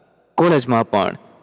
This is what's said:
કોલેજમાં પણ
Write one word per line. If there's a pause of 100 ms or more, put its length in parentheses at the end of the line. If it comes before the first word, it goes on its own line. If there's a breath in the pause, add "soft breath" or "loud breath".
(340)
કોલેજમાં
પણ (260)